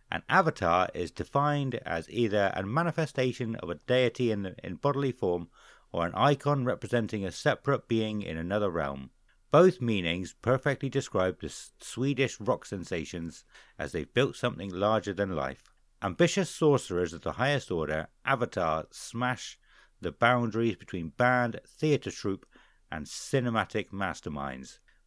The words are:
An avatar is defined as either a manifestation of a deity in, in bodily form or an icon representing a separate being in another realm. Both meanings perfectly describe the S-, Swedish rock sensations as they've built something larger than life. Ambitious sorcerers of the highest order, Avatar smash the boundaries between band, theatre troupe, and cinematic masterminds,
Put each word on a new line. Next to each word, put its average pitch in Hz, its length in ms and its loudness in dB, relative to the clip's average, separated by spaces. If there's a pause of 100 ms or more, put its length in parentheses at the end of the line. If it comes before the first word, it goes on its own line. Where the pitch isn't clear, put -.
An 82 200 -4
avatar 98 640 4
is 85 180 -4
defined 143 640 0 (100)
as 82 240 -4
either 101 460 2
a 98 80 -2
manifestation 131 960 -2
of 82 120 -8
a 87 60 -4
deity 123 560 2
in, 98 320 -2
in 92 120 -6
bodily 139 360 0
form 87 380 0 (420)
or 85 140 0
an 87 100 -4
icon 139 480 2
representing 110 640 -2
a 87 60 -4
separate - 580 0
being 107 320 0
in 80 160 -6
another 98 320 0
realm. 69 400 -4 (420)
Both 175 300 6
meanings 92 600 0
perfectly 131 460 0
describe 104 540 0
the 80 60 -8
S-, - 240 -14 (100)
Swedish 131 580 -2
rock 107 260 0
sensations 85 800 -6 (340)
as 73 140 -6
they've 82 220 -6
built 117 240 2
something 98 320 -4
larger 101 440 2
than 92 220 -2
life. 67 380 -6 (280)
Ambitious 165 480 2
sorcerers 90 640 2
of 80 100 -12
the 80 120 -4
highest 131 360 0
order, 80 380 -2 (160)
Avatar 92 680 0
smash - 680 -6 (420)
the 87 120 -4
boundaries 117 640 2
between 82 340 -8
band, 123 580 2
theatre 147 420 0
troupe, - 380 -4 (440)
and 78 140 -6
cinematic 113 880 -2
masterminds, 71 880 -6 (280)